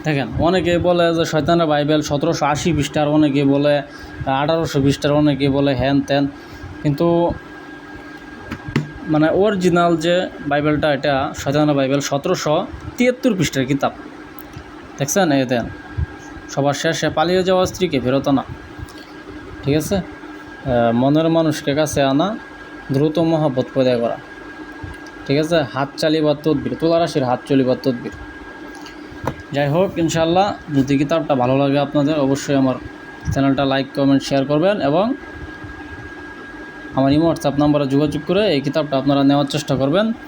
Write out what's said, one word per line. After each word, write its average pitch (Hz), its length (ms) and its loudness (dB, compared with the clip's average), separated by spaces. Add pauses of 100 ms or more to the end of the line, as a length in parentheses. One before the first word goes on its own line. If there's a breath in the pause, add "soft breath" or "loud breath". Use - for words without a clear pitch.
দেখেন, 139 240 0 (120)
অনেকে 175 380 2
বলে 170 380 4
যে 165 100 2
শয়তানের 160 420 2
বাইবেল 151 340 2
সতেরোশো 151 440 0
আশি 151 280 0
পৃষ্ঠার, 147 340 0
অনেকে 147 360 4
বলে 143 380 4 (440 loud breath)
আঠারোশো 147 560 0
পৃষ্ঠার, 139 300 2
অনেকে 143 380 4
বলে 139 260 2
হ্যান 135 260 2
ত্যান, 139 260 0 (560 loud breath)
কিন্তু 170 500 2 (1700)
মানে 156 220 2
অরিজিনাল 175 680 4
যে 175 320 0 (180)
বাইবেলটা, 147 460 2
এটা 139 440 0
শয়তানের 147 380 2
বাইবেল 139 240 2
সতেরোশো 160 680 -2 (300)
তিয়াত্তর 247 380 2
পৃষ্ঠার 139 300 0
কিতাব। 135 260 0 (1040)
দেখছেন, 165 340 0
এই 135 140 2
দেন, 120 200 0 (840)
"সবার 139 240 0
শেষে 165 360 -2
পালিয়ে 170 340 2
যাওয়া 185 220 4
স্ত্রীকে 175 340 -2
ফেরত 131 280 0
আনা।" 135 160 2 (1200)
ঠিক 139 120 0
আছে? 156 200 0
আহ, 185 80 -2 (920)
"মনের 147 360 4
মানুষকে 156 460 2
কাছে 147 260 0
আনা, 151 360 2 (540)
দ্রুত 156 280 2
মহাব্বত 156 540 2
পয়দা 127 240 2
করা।" 113 200 0 (1120)
ঠিক 143 120 2
আছে? 156 220 2 (120)
হাত 139 240 -2
চালিবার 151 460 2
তদবির, 127 360 0
তুলা 165 200 4
রাশির 156 240 0
হাত 123 240 0
চলিবার 131 360 4
তদবির। 120 280 -2 (1400)
যাই 143 180 2
হোক, 180 280 2
ইনশাআল্লাহ, 165 800 2
যদি 135 220 4
কিতাবটা 151 380 2
ভালো 127 220 4
লাগে 139 220 2
আপনাদের, 143 360 2
অবশ্যই 139 400 0
আমার 131 200 2 (560)
চ্যানেলটা 139 340 2
লাইক, 135 300 0
কমেন্ট, 139 280 4
শেয়ার 139 220 0
করবেন 160 360 2
এবং 180 320 2 (1800)
আমার 135 180 2
ইমো, 160 180 4
WhatsApp 143 280 -2
নাম্বারে 147 280 4
যোগাযোগ 147 400 2
করে 202 200 2
এই 147 140 2
কিতাবটা 147 360 -2
আপনারা 139 260 2
নেওয়ার 143 220 4
চেষ্টা 147 300 -2
করবেন। 170 380 2 (140)